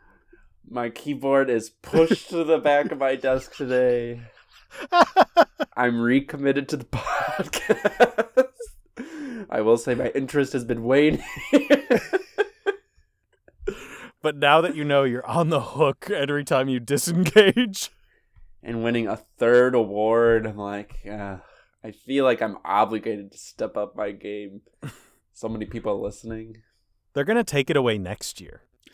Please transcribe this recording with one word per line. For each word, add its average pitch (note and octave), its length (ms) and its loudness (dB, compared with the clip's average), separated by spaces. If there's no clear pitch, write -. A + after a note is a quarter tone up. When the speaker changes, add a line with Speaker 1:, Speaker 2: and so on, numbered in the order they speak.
Speaker 1:
My A#2+ 220 -6
keyboard C3+ 580 0
is A2+ 220 -2
pushed - 600 2
to E3+ 140 -2
the D#3 140 4
back D3 340 2
of C#3+ 60 -8
my C3+ 180 0
desk C3 400 -2
today. B2 640 0
Speaker 2:
<laughs> F4 80 6
Speaker 1:
I'm A#2 240 0
recommitted C#3 680 0
to D3 80 -4
the B2+ 80 -10
<laughs> - 0 -
podcast. - 1600 0
I - 140 -2
will A2+ 160 4
say B2 160 -4
my B2 160 -4
interest C3+ 420 -2
has B2 120 -4
been A#2 180 -6
waning. C#3+ 400 2
<laughs> D4 100 6
Speaker 2:
But D3+ 140 -2
now D3 240 6
that E3 160 -2
you D3+ 80 -6
know C#3+ 200 2
you're B2 220 -2
on D#3+ 220 0
the D3 140 0
hook C#3 480 -2
every C#3+ 340 -2
time C3+ 240 0
you B2+ 100 -2
disengage. F3+ 1120 2
Speaker 1:
And A2+ 220 -6
winning A#2 240 0
a G#2+ 80 -4
third B2 580 4
award, A2 720 2
I'm G#2 120 -8
like, G2+ 400 -10
uh, G2+ 280 -10
I A2 100 -16
feel C3+ 320 -2
like A#2+ 180 2
I'm G#2 220 -6
obligated G#2 680 -2
to - 60 -20
step - 380 -10
up G#2 200 -6
my G#2 160 -6
game. G2+ 500 -14
Speaker 2:
<laughs> B2+ 80 -14
Speaker 1:
So - 160 -12
many A2 160 -6
people A2 380 -6
listening. A2 560 -12
Speaker 2:
They're C#3 100 -2
gonna A3 200 0
take C#3+ 260 -2
it D3+ 60 2
away A#2+ 200 2
next F#2+ 460 -10
year - 180 -20